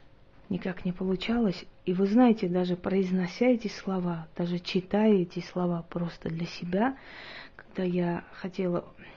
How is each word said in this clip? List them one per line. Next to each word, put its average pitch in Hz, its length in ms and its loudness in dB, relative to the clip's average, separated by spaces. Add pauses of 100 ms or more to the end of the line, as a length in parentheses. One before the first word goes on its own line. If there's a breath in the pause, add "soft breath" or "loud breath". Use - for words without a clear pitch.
(480 loud breath)
Никак 185 360 -4
не 180 80 0
получалось. 190 720 0 (220)
И 180 60 0
вы 190 140 2
знаете, 226 420 6
даже 180 280 2
произнося 185 680 0
эти 233 220 2
слова, 175 680 -4
даже 175 220 -2
читая 202 540 2
эти 180 280 2
слова 175 480 -2
просто 175 420 -6
для 165 160 -4
себя, 196 500 -2 (600 loud breath)
когда - 260 -8
я 175 500 0
хотела, 180 520 -4 (320 loud breath)